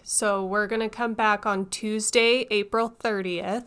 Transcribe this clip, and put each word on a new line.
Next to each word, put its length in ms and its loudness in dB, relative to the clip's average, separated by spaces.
So 420 0
we're 220 0
gonna 240 -2
come 240 -4
back 320 2
on 240 0
Tuesday, 800 2
April 380 0
thirtieth. 680 -2